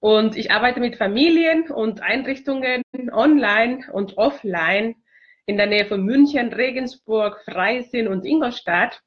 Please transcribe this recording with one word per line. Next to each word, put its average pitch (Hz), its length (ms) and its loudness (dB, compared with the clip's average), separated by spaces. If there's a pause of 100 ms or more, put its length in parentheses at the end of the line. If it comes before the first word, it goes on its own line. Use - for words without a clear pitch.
Und 214 340 2
ich - 160 -4
arbeite 240 300 0
mit 240 160 -4
Familien 320 720 2
und 220 300 -4
Einrichtungen 254 800 -4 (320)
online 240 800 2
und 196 240 -6
offline 208 760 0 (500)
in 208 100 -4
der 208 120 2
Nähe 208 180 2
von 202 180 -2
München, 262 480 4
Regensburg, 233 920 -4
Freising 233 640 -2
und 185 180 -4
Ingolstadt. 240 800 -2